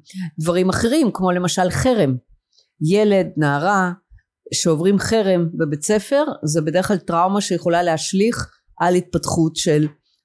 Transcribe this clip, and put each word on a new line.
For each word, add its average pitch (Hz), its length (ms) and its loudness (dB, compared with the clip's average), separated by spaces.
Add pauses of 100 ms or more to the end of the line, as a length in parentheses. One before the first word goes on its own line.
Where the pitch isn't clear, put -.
(400)
דברים 175 280 0
אחרים, 233 460 0
כמו 185 160 -2
למשל 180 400 0
חרם. 180 460 0 (720)
ילד, 196 360 4 (100)
נערה, 175 560 0 (640)
שעוברים 170 440 2
חרם 190 560 0
בבית 151 280 -4
ספר, 214 420 0 (200)
זה 160 160 0
בדרך 165 280 -2
כלל 208 80 2
טראומה 180 440 0
שיכולה 170 420 0
להשליך 190 680 -2 (280)
על 175 160 2
התפתחות 165 600 -2
של 151 300 2 (380)